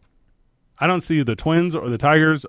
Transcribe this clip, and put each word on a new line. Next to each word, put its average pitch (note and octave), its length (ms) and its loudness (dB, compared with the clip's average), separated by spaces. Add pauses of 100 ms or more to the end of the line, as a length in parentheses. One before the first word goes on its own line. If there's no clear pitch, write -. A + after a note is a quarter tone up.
(800)
I C#3 60 0
don't F3+ 140 0
see D#3 240 0
the A#2 100 -2
Twins E3 400 0
or D#3 160 -6
the A#2 80 -4
Tigers D#3 500 2